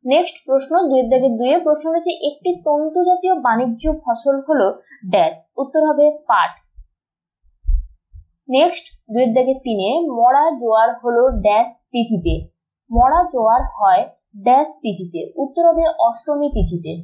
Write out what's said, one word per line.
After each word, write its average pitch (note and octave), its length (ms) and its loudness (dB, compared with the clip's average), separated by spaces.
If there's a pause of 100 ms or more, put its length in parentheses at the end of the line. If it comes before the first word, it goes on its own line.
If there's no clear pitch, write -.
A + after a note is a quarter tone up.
নেক্সট D4 300 0 (100)
প্রশ্ন, C4+ 280 0 (120)
দুইয়ের C4 240 2
দাগে B3+ 200 2
দুইয়ে B3 300 0
প্রশ্ন D4+ 300 -2
রয়েছে, E4+ 240 -2 (120)
একটি D4 240 -4 (140)
তন্তু D#4 420 0
জাতীয় F4+ 340 2
বাণিজ্য A#3 440 -2 (160)
ফসল B3 360 -2 (100)
হলো C#4 220 2 (420)
ড্যাশ, E3 260 2 (220)
উত্তর C#4 280 -2
হবে D4 200 2 (220)
পাট। F3+ 240 2 (2000)
নেক্সট D#4+ 360 0 (240)
দুইয়ের A#3 240 0
দাগে B3+ 300 2
তিনে, G#3 260 -4 (200)
মরা B3+ 360 2 (100)
জোয়ার A3+ 340 2 (100)
হলো A#3+ 240 0 (180)
ড্যাশ G#3 260 2 (220)
তিথিতে, G#3 460 -2 (560)
মরা C4 300 4 (100)
জোয়ার A#3+ 300 2 (120)
হয় G3 300 2 (400)
ড্যাশ C4+ 240 4 (120)
তিথিতে, F3 420 -8 (160)
উত্তর C#4+ 280 -4
হবে E4 180 4 (160)
অষ্টমী D4 500 -2
তিথিতে। E3+ 440 -4 (100)